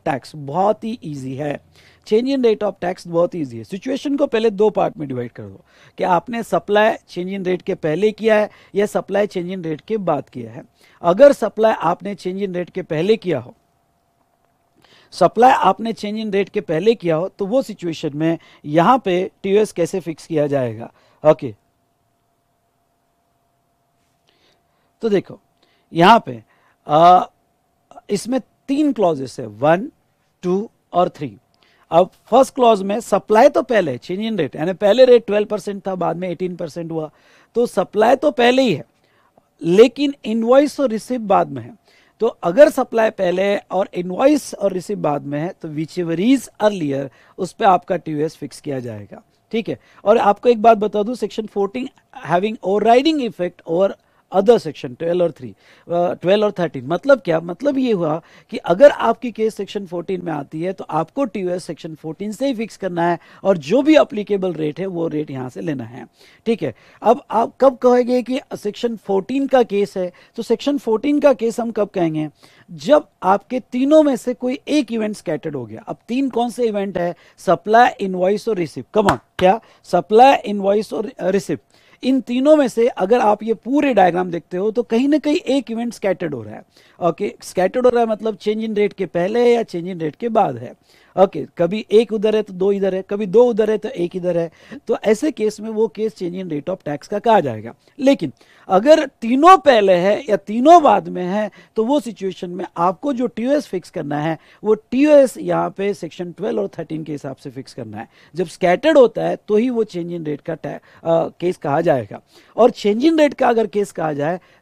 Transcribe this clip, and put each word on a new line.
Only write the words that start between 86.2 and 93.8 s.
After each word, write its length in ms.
हो 100
रहा 120
है। 80
ओके, 400
स्कैटर्ड 440
हो 40
रहा 120
है 80
मतलब 280
change 280
in 100
rate 180
के 120
पहले 340
है 100
या 120
change 320
in 60
rate 160
के 140
बाद 280
है। 160
ओके, 280
कभी 340
एक 200
उधर 240
है 80
तो 100
दो 180
इधर 240
है, 140
कभी 160
दो 180
उधर 280
है 60
तो 120